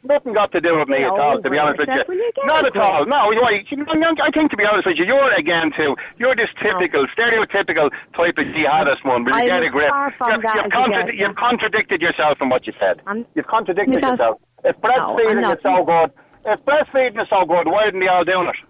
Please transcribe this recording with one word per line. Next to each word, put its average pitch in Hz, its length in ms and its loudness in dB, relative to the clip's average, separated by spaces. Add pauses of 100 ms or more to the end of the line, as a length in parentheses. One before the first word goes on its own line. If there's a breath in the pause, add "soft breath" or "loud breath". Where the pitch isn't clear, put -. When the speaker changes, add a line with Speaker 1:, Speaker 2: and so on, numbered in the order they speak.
Speaker 1:
nothing 269 300 0
got 202 180 2
to 180 80 0
do 165 180 2
with 147 140 -2
me 135 80 2
Speaker 2:
Yeah, 139 160 0
Speaker 1:
at 202 40 0
all, 240 180 2
Speaker 2:
oh, 220 40 -6
Speaker 1:
to 160 80 -2
be 139 80 -2
honest 147 220 0
with 147 80 -2
Speaker 2:
yourself. 262 240 -2
Will 359 80 -4
Speaker 1:
you. 466 80 -2
Speaker 2:
you 466 80 -4
get 554 100 -4
Speaker 1:
Not 427 220 2
Speaker 2:
it - 80 -4
Speaker 1:
at - 80 0
all. 196 220 2
Speaker 2:
right? - 20 -6
Speaker 1:
No, 233 240 2 (100)
why? 214 300 0
You 285 60 -8 (260)
know, 330 80 2 (100)
I 294 140 0
think, 311 160 2
to 214 80 -8
be 208 80 0
honest 208 180 2
with 170 140 0
you, 175 60 0
you're 262 280 2
again 165 380 0
too. 147 240 -2 (240 loud breath)
You're 254 160 2
this 220 140 -2 (100)
Speaker 2:
No. 208 160 -2
Speaker 1:
typical, 156 400 0
stereotypical 202 760 0 (300 loud breath)
type 170 180 0
of 151 140 0
jihadist 147 540 0
one. 123 180 0
Will 120 80 -2
you 226 80 0
Speaker 2:
I'm 247 80 2
Speaker 1:
get 180 160 0
a 160 60 -2
grip? 143 200 2
Speaker 2:
far 277 280 -2
from 240 140 0
Speaker 1:
You've, 214 120 -2
Speaker 2:
that 220 120 0
Speaker 1:
you've 208 100 -2
Speaker 2:
as 202 60 -6
a - 40 -2
Speaker 1:
contra-, 196 300 2
Speaker 2:
girl. - 100 -6
Speaker 1:
you've 196 200 -4
contradicted 214 640 -2
yourself 156 400 0
in 135 80 0
what 127 180 0
you 110 120 -8
said. - 280 0
Speaker 2:
I'm 220 180 -6 (100)
Speaker 1:
You've 151 120 -4
contradicted 214 480 -2
Speaker 2:
Michelle, 262 160 0
Speaker 1:
yourself. 233 300 0 (240)
If 523 180 2
Speaker 2:
no, - 80 2
I'm - 240 0
Speaker 1:
breastfeeding 220 260 2
Speaker 2:
not. 196 160 0
Speaker 1:
is - 60 -14
so 180 220 2
good, 165 260 2 (400 soft breath)
if 214 140 -2
breastfeeding 262 560 0
is 196 80 -6
so 190 160 2
good, 165 220 0
why 196 200 2
aren't 190 120 -2
they 185 80 0
all 180 180 4
doing 180 220 0
it? - 80 -4 (140)